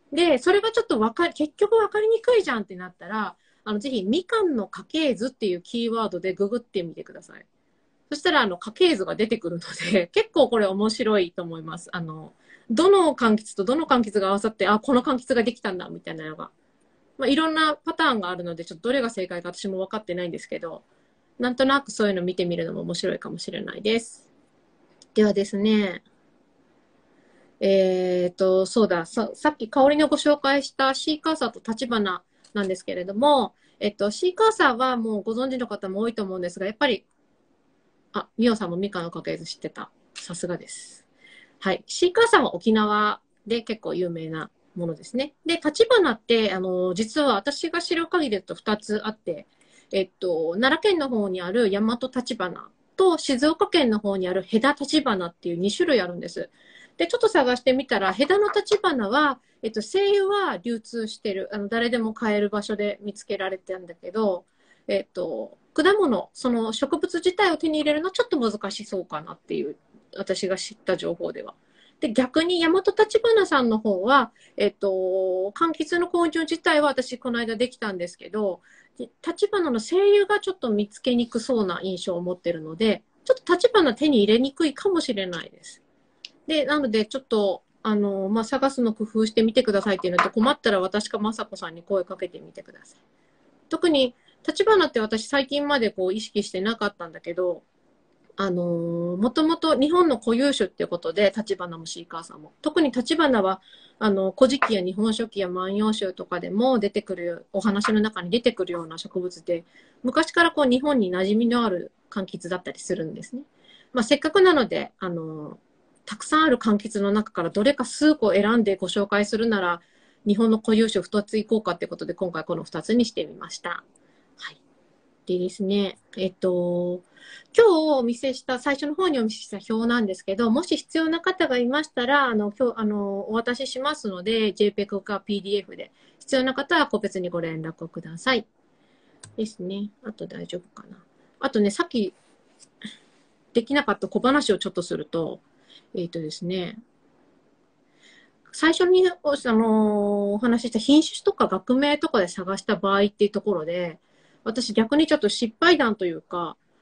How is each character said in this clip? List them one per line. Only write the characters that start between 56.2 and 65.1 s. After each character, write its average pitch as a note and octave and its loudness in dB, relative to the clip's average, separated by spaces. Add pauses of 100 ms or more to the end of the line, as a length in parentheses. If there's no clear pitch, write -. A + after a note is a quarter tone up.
で - -12
す。 - -10 (460)
で、 E4+ -2
ち E4+ -4
ょ - -4
っ - -4
と A4 4
探 B3+ 4
し B3 -10
て C4 2
み C4+ 0
た A3+ -2
ら、 F#3+ 0
戸 A#3+ 2
田 F#4+ 4
の G#4 2
橘 F#4+ 0
は、 C#4 2 (220)
え A3 -4
っ - -2
と、 G#3+ -4
精 G4+ 2
油 F#4+ 0
は F#4+ -2
流 A#3 -6
通 A3 -8
し - -14
て G#3 -4
る。 F#3+ -6
あ G#3+ -6
の、 G3+ -6
誰 A#3 0
で A#3+ 0
も A3 -2
買 G#3+ 0
え G#3 2
る G#3 0
場 G#3 -2
所 G#3 -6
で G#3 -4
見 G#3 -8
つ - -20
け G#3+ -6
ら F#3+ -6
れ F#3+ -8
て - -12
た F#3 -6
ん F3+ -16
だ E3+ -18
け F3+ -16
ど、 G3+ -2 (420)
え G3+ -2
っ - -14